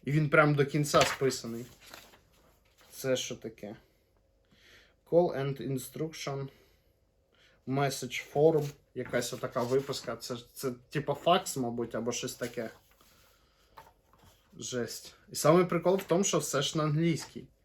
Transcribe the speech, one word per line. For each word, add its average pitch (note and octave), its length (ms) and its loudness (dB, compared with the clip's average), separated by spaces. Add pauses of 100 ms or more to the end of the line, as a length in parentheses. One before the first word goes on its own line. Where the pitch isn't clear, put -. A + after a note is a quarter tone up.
І C3+ 80 -4
він D3+ 180 2
прям D3+ 240 6
до C#3+ 120 4
кінця D3 360 4
списаний. A#2+ 640 -2 (1200)
Це C3 260 -2
що B2 200 -6
таке? - 400 -12 (1300)
Call E3+ 260 4
and C3+ 360 -4
instruction. C#3 760 -6 (1160)
Message C3+ 640 -4
form. D3 360 4 (260)
Якась B2 380 -4
отака B2 300 -4
виписка. B2+ 540 -2
Це, B2 200 -10 (180)
це C3+ 180 -6 (180)
типа D3 240 -4
факс, F3+ 420 2
мабуть, A#2+ 380 -4
або A#2 180 -4
щось A#2+ 220 -6
таке. A#2 360 -8 (1900)
Жесть. - 560 -8 (180)
І - 20 -16
самий E3+ 300 6
прикол F3 320 2
в F#3+ 80 -2
тому, F#3 200 2
що F#3 140 2
все C#3+ 240 0
ж D#3+ 160 -2
на D3+ 60 0
англійській. D3+ 600 0 (200)